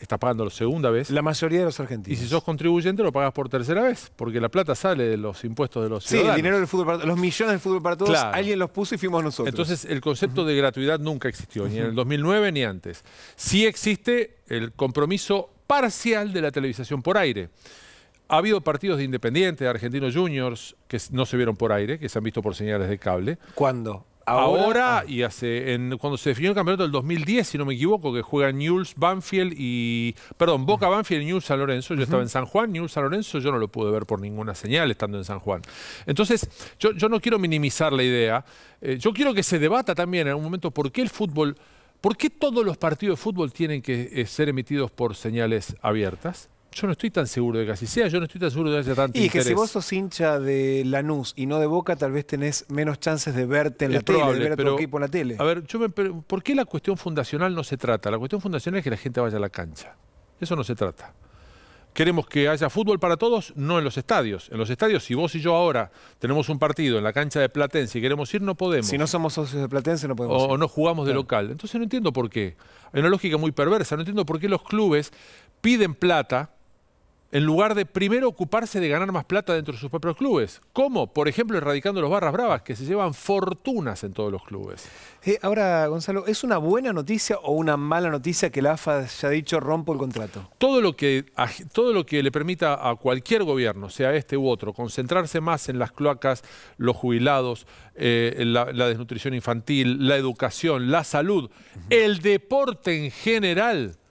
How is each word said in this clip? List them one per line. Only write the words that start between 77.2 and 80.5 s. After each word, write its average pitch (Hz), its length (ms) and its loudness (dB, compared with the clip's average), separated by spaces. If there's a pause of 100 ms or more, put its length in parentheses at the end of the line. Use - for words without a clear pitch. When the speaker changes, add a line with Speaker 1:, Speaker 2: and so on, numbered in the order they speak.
Speaker 1:
en 147 120 4
lugar 196 280 4
de 196 120 0
primero 214 420 2
ocuparse 208 500 -2
de 170 120 2
ganar 175 200 2
más 175 140 -2
plata 190 300 0
dentro 151 180 -2
de 113 80 -12
sus 135 80 -8
propios 131 300 -2
clubes. 190 420 0 (140)